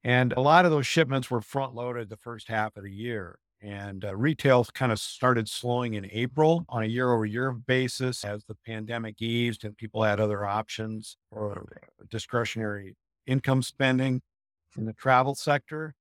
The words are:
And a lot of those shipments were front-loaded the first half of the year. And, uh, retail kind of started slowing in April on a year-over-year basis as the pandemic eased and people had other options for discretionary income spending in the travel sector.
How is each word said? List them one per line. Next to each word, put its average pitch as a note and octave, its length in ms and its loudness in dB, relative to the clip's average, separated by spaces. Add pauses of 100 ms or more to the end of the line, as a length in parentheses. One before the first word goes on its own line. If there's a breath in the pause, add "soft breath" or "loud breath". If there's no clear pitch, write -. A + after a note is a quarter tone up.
And B2 300 4
a B2+ 80 0
lot D#3+ 240 8
of E3+ 60 6
those C#3+ 160 2
shipments C3+ 440 2
were A#2+ 100 0
front-loaded B2 680 -6
the G#2+ 80 -14
first A#2 320 -16
half A2 280 -2
of G2+ 80 -14
the G2 80 -12
year. G#2 460 -8 (240)
And, G2+ 420 -10
uh, G2 100 -6
retail B2+ 520 4
kind B2 260 0
of G#2 80 0
started A#2+ 480 0
slowing B2 460 -4
in G2 180 -6
April D3+ 560 2
on A2+ 140 -4
a A2 40 -2
year-over-year A#2+ 680 0
basis B2+ 680 -2
as G#2 220 -8
the G#2+ 100 -14 (120)
pandemic A2+ 540 -8
eased A#2 440 -2
and G#2 120 -10
people A2 260 -4
had G#2 180 2
other G#2 240 0
options A2 720 -6 (140)
for G#2+ 360 -8 (440)
discretionary G#2+ 840 -4 (300)
income C3 360 2
spending C3 580 0 (560)
in A2+ 80 -6
the A2 80 -6
travel C3 420 2
sector. D3+ 680 -2